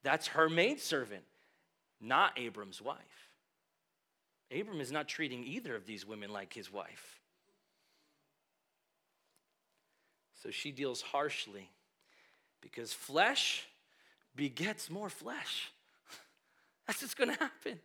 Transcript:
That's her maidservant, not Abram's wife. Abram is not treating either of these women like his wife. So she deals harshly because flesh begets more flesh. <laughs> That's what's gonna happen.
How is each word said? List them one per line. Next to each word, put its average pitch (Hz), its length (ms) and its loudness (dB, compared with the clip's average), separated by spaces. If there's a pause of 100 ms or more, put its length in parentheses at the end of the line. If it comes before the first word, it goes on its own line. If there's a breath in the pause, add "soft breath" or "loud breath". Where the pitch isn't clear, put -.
That's 143 260 4
her 160 200 8
maidservant, 160 760 2 (760 soft breath)
not 135 380 6
Abram's 104 420 -6
wife. 135 160 -6 (1500)
Abram 180 300 -2
is 123 120 -4
not 147 160 0
treating 127 360 -4
either 156 300 -6
of 101 120 -8
these 101 200 -8
women 104 240 -8
like 98 220 -8
his 95 200 -12
wife. - 480 -10 (3250)
So - 80 -8
she - 220 -6
deals 131 300 -2
harshly 127 680 -2 (920 soft breath)
because - 320 -8
flesh - 720 4 (720 soft breath)
begets 147 540 -2
more 202 180 -4
flesh. - 640 -6 (540 loud breath)
<laughs> - 600 -20
That's - 160 0
what's 269 120 -4
gonna 254 240 4
happen. 233 460 -2